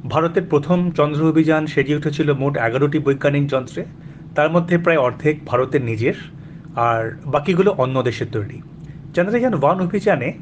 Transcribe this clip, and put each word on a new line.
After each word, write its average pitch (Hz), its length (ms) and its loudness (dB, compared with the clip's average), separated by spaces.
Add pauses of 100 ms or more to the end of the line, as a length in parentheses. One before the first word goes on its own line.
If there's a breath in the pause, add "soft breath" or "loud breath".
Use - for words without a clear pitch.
(140)
ভারতের 165 380 0
প্রথম 151 280 2 (180)
চন্দ্র 147 240 2 (100)
অভিযান 156 320 4 (100)
সেজে 143 260 2
উঠেছিল 151 280 -2 (140)
মোট 143 120 0 (140)
এগারোটি 143 380 2
বৈজ্ঞানিক 143 480 2
যন্ত্রে। 131 280 -4 (540 loud breath)
তার 151 200 2
মধ্যে 175 280 2
প্রায় 165 240 4
অর্ধেক 151 280 0 (140)
ভারতের 127 400 2
নিজের, 113 280 0 (720 loud breath)
আর 113 140 2 (320)
বাকিগুলো 180 360 2 (140)
অন্য 131 120 -2 (120)
দেশের 113 280 -4
তৈরি। 101 220 -6 (580 loud breath)
চন্দ্রযান 226 460 2
ওয়ান 165 240 4
অভিযানে 175 440 0 (120)